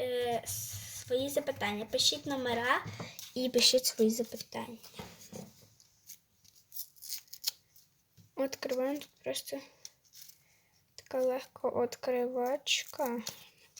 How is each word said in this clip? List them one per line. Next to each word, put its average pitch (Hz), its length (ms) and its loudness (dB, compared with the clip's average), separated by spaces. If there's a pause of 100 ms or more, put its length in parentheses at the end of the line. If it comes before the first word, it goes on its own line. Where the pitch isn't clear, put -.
е, 247 460 0
свої - 840 -2
запитання. 220 600 0
Пишіть 285 360 4
номера 254 580 2 (500)
і 254 140 2
пишіть 254 380 6
свої 220 240 6
запитання. 226 680 -4 (3500)
Відкриваємо 269 600 -2
тут - 120 -12 (120)
просто 269 360 -6 (1400)
така - 260 -4
легка 254 480 0
відкривачка. 247 1500 0 (580)